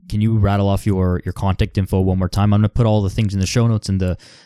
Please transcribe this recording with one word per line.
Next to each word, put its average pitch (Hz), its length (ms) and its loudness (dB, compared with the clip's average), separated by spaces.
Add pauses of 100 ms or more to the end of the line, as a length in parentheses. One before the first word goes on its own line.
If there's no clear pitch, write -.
can 107 120 -2
you 113 160 2
rattle 101 300 2
off 98 180 0
your, 92 400 0
your 90 80 -6
contact 98 440 -2
info 95 240 0
one 92 180 0
more 92 100 -2
time? 101 240 0
I'm 101 60 4
gonna 107 100 2
put 120 160 0
all 107 160 2
the 95 80 -2
things 101 240 -2
in 98 60 -2
the 95 60 0
show 117 220 0
notes 110 220 -2
and 95 100 0
the, 90 180 -2 (280)